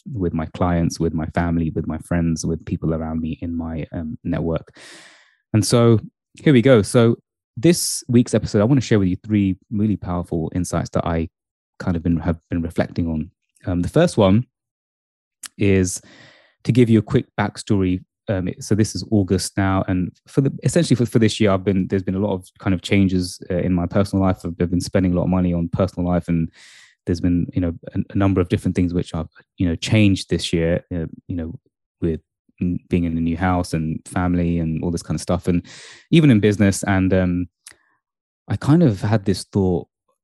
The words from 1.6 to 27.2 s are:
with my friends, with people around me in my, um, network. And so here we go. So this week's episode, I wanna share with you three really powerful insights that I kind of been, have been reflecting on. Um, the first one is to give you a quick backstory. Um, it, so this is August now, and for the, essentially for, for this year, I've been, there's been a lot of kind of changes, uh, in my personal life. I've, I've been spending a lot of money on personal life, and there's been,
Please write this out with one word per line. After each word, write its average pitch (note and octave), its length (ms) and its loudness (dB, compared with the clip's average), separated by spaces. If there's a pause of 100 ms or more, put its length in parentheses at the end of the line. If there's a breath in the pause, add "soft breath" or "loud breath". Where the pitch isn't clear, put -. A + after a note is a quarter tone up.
with D2+ 160 -6
my D#2 120 -6
friends, E2 460 -2
with E2 200 -4
people D#2+ 280 -4
around D#2+ 280 -4
me D#2+ 200 -6
in E2+ 140 -6
my, D#2+ 360 -6
um, - 320 -8
network. - 540 -4 (760 loud breath)
And G#2+ 120 2
so A#2 340 4 (340)
here - 200 2
we A#2+ 80 6
go. B2 200 6
So A#2 360 4 (400)
this - 500 0
week's A#2+ 260 4
episode, A2 280 0
I G#2 40 4
wanna C3 160 4
share A2 180 2
with F#2+ 80 2
you F2+ 100 -2
three G2+ 400 0 (140)
really G#2 260 0
powerful E2+ 580 -6
insights E2+ 360 -4
that - 140 -2
I E2 240 -2 (500)
kind F2+ 160 -2
of D#2+ 80 -6
been, E2+ 140 2
have E2 220 -2 (100)
been F2 120 -2
reflecting - 460 -4
on. D#2+ 240 -6 (340)
Um, F2+ 160 -2
the E2+ 80 -2
first E3+ 280 2
one G#2 280 4 (1120)
is F#2+ 440 2 (600 loud breath)
to - 80 0
give A#2+ 180 6
you A2 100 6
a G2+ 40 2
quick - 220 -2 (140)
backstory. F#2+ 640 -2 (240)
Um, F#2 220 -4
it, - 140 -12
so - 120 0
this G#2 200 0
is - 140 -6
August G2 480 0
now, F#2+ 300 0
and F#2 280 -2 (120)
for - 140 0
the, C3+ 220 -2
essentially D3+ 320 2
for, A#2+ 100 0
for A#2+ 140 -2
this A2 200 2
year, G#2+ 120 2
I've F#2+ 120 0
been, F#2+ 240 0
there's G2 160 -2
been F#2+ 120 -4
a F#2+ 40 -2
lot G2+ 140 -2
of F#2 140 -8 (120)
kind G2 140 -2
of E2+ 100 -4
changes, F#2 640 0
uh, F#2 60 -2
in F2+ 180 -2
my F2 140 -2
personal G2 360 0
life. F#2 220 -2
I've, E2+ 160 -6
I've F2 80 0
been F2+ 100 0
spending F#2 340 0
a - 20 0
lot F2 80 0
of - 60 0
money F2+ 240 0
on E2+ 160 -2
personal F2+ 380 -2
life, F2 200 -2
and E2 240 -2 (540 loud breath)
there's F2+ 140 -2
been, F2 340 0